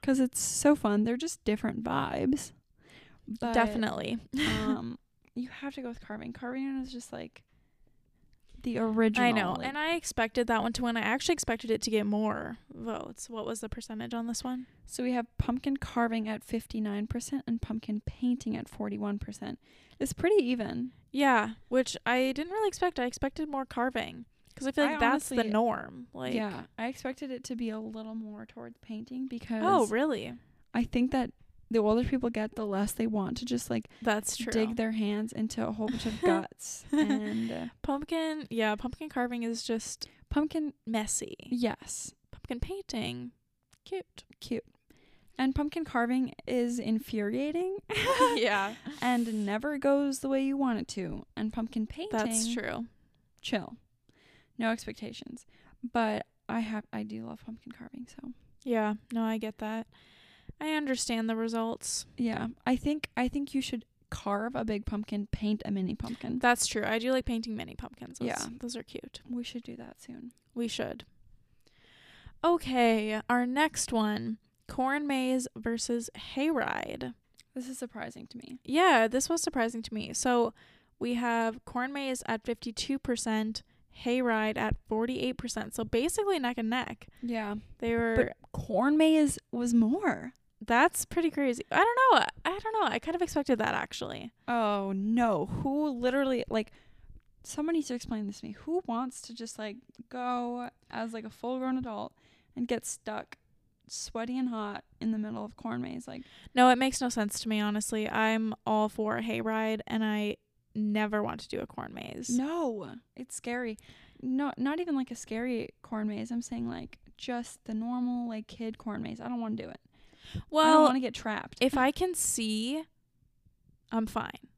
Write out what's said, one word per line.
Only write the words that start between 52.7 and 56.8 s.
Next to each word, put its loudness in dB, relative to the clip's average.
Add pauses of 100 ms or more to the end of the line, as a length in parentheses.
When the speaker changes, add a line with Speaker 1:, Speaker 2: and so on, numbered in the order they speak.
Speaker 1:
chill. -4 (800)
No 2
expectations. -8 (480)
But 2 (240)
I 0
have, -4